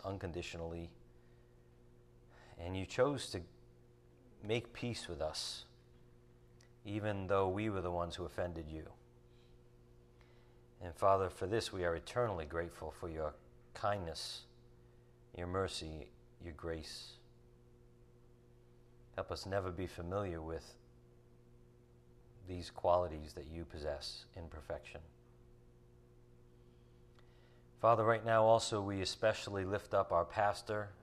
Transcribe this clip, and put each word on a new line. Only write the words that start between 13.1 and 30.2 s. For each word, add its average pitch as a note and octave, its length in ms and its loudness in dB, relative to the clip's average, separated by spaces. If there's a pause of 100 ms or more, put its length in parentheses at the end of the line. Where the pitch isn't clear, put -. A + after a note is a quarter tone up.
kindness, G2 680 -4 (920)
your F2 120 -4
mercy, E2 580 -2 (340)
your E2+ 140 -10
grace. D#2+ 600 -8 (2000)
Help F#2 160 -4
us F2+ 160 -6
never F#2+ 240 0
be F2+ 160 -4
familiar F2 520 -4
with D#2+ 360 -8 (1700)
these F2+ 220 -6
qualities F2 640 4
that C#2 180 -10
you E2 140 -8
possess D2+ 600 -8 (100)
in F2 140 -10
perfection. D#2 520 -10 (2750)
Father, A2+ 220 8
right A2 200 6
now A2+ 200 8
also A2+ 360 6
we G2 220 0
especially G2+ 640 0
lift G2+ 300 0
up G2 160 4
our E2+ 140 6